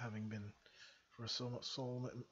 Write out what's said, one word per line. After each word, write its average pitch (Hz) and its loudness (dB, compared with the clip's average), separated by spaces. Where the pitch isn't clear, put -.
having 107 2
been 104 -2
for 117 -4
so, 123 2
so, 127 2